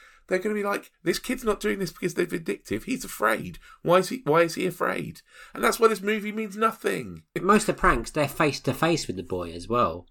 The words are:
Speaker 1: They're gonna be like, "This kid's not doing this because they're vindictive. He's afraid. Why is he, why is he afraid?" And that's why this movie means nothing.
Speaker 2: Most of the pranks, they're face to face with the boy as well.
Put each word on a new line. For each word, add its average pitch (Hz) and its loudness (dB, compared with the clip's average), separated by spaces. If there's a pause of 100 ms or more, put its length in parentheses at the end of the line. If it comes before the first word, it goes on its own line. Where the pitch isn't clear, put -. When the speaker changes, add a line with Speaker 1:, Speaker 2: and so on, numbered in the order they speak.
(260)
Speaker 1:
They're 185 0
gonna 214 -2
be 208 -2
like, 202 -4 (100)
"This 175 0
kid's 254 -4
not 214 0
doing 208 -2
this 185 -4
because - -6
they're 175 2
vindictive. 170 -6
He's 131 -4
afraid. 113 -2 (240)
Why 170 6
is 185 0
he, - -6
why 156 6
is 165 0
he - -2
afraid?" - -4 (300)
And - -8
that's 233 2
why 226 8
this 214 0
movie 208 -2
means 208 -6
nothing. 196 -2 (160)
Speaker 2:
Most 202 4
of - 4
the - -16
pranks, 147 2
they're 147 2
face 147 0
to 131 0
face 160 0
with 92 -4
the 90 -6
boy 87 -4
as 85 -10
well. 104 0